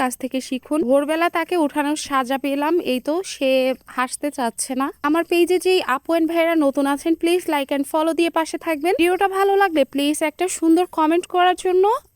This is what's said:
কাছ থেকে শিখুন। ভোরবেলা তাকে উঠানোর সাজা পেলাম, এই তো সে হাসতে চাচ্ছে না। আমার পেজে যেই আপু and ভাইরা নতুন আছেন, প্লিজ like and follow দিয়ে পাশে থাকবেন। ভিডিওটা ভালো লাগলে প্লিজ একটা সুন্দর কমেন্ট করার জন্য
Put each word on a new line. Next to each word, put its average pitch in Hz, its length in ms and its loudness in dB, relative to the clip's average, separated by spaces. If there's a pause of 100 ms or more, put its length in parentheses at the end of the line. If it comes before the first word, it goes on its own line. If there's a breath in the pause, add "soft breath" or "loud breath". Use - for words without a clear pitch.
কাছ 254 120 -2 (100)
থেকে 262 160 -4 (100)
শিখুন। 285 300 -4 (100)
ভোরবেলা 302 480 2
তাকে 330 180 -2 (100)
উঠানোর 294 420 -2
সাজা 262 380 -2
পেলাম, 285 300 0 (180)
এই 254 140 -2
তো 294 80 0 (180)
সে 262 180 -2 (460)
হাসতে 254 400 -4
চাচ্ছে 240 440 -6
না। 277 60 -2 (220)
আমার 330 220 2
পেজে 349 360 2
যেই 370 140 2 (160)
আপু - 220 -8
and 330 120 2
ভাইরা 330 240 0 (100)
নতুন 277 200 2 (100)
আছেন, 330 260 -2
প্লিজ 339 220 0 (120)
like 277 220 -2
and 277 160 -2
follow 311 280 0
দিয়ে 339 180 2
পাশে 320 180 -4 (100)
থাকবেন। 320 340 -2
ভিডিওটা 359 280 2 (100)
ভালো 392 140 2 (100)
লাগলে 320 200 2 (100)
প্লিজ 285 240 0 (140)
একটা 349 160 -4 (120)
সুন্দর 330 260 4 (120)
কমেন্ট 320 280 2 (100)
করার 359 300 4
জন্য 370 200 4 (320)